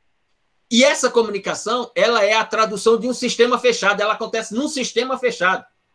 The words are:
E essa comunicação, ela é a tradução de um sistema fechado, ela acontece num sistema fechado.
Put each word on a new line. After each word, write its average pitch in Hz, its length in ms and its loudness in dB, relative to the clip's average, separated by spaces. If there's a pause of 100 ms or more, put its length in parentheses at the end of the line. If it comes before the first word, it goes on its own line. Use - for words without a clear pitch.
(720)
E 233 120 6
essa 285 280 2
comunicação, 214 800 -2
ela 220 300 2
é 208 100 2
a 220 120 2
tradução 220 520 0
de 220 100 -4
um 247 60 -2
sistema 240 460 0
fechado, 208 420 0
ela 208 120 0
acontece 220 420 -6
num 277 140 -2
sistema 254 500 -4
fechado. 185 440 -2 (320)